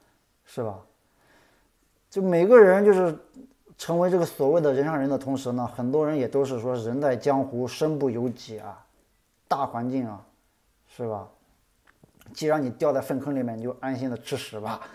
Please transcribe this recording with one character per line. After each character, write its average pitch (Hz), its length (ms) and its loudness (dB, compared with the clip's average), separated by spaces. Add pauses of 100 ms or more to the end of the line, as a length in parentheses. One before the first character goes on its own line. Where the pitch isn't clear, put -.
(460)
是 - 180 -8
吧？ 101 160 -8 (1300)
就 196 120 -6
每 180 260 4
个 240 120 10
人 196 240 8
就 208 80 8
是 185 240 2 (640)
成 170 220 -2
为 180 100 2
这 185 80 4
个 170 80 2
所 143 240 0
谓 170 100 4
的 147 140 2
人 135 100 0
上 156 160 -2
人 135 80 -2
的 139 100 -2
同 135 200 -4
时 123 140 -6
呢， 123 160 -2
很 123 240 -6
多 151 160 2
人 151 100 -2
也 127 100 0
都 139 160 0
是 131 160 -4
说 127 160 -4
人 117 240 -4
在 139 160 2
江 135 280 0
湖 123 240 -6
身 156 320 -4
不 139 100 0
由 120 200 -2
己 113 280 -12
啊， 101 260 -16 (640)
大 139 180 -2
环 120 220 -6
境 127 200 -4
啊， 101 180 -16 (640)
是 120 200 -10
吧？ 101 220 -8 (1040)
既 156 140 -6
然 151 160 2
你 123 80 -4
掉 147 200 0
在 135 80 0
粪 131 200 -4
坑 139 160 -4
里 131 80 -2
面， 117 120 -6
你 113 60 -10
就 120 180 -6
安 131 160 -6
心 127 140 -6
的 117 80 -6
吃 127 180 -8
屎 110 240 -10
吧。 107 220 -8 (140)